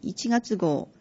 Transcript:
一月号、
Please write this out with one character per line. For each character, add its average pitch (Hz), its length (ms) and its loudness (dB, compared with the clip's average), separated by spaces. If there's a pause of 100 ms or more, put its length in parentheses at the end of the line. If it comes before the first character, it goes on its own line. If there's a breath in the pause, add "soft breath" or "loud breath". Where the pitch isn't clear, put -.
一 - 260 -4
月 233 280 2
号、 156 320 0 (120)